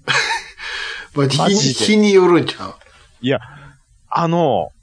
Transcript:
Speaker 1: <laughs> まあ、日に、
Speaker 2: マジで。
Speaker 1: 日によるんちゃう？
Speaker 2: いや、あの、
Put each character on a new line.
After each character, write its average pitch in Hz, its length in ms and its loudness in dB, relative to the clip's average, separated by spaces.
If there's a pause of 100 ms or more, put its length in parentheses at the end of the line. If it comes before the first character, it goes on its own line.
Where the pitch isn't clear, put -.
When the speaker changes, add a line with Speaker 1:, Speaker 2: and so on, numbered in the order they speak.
(520)
Speaker 1:
<laughs> - 640 -12
ま 143 80 2
あ、 139 40 2
日 139 100 0
に、 - 20 0
Speaker 2:
マ 170 100 2
ジ 147 300 0
で。 214 60 -2
Speaker 1:
日 214 120 4
に 208 160 4
よ 185 140 6
る 170 140 4
ん 123 40 -6
ち - 140 -6
ゃ - 80 -10
う？ - 80 -16 (460)
Speaker 2:
い 123 80 -4
や、 131 100 0 (720)
あ 170 180 -2
の、 151 440 0 (120)